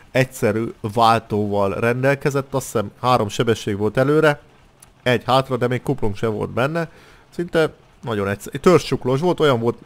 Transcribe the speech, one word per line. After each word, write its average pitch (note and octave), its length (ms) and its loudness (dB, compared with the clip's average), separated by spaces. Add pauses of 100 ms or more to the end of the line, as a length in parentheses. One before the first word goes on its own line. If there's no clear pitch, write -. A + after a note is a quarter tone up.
(120)
egyszerű A#2 600 0 (220)
váltóval G#2 800 2
rendelkezett, C3 800 -2
azt C3 120 -4
hiszem G#2 260 -4 (100)
három A#2+ 260 2
sebesség A2 500 -2
volt G#2 200 -2
előre, D3 440 2 (600)
egy B2 220 2
hátra, C3 320 0
de A#2+ 100 -2
még B2 140 -4
kuplung A2 340 -2
sem A2+ 180 -4
volt G#2 160 -6
benne. D3+ 400 -4 (460)
Szinte E3+ 380 -2 (280)
nagyon G#2 260 -4
egyszerű. - 300 -6
Törzscsuklós C3+ 600 2
volt, E3+ 200 0
olyan C#3 200 4
volt A2+ 260 -2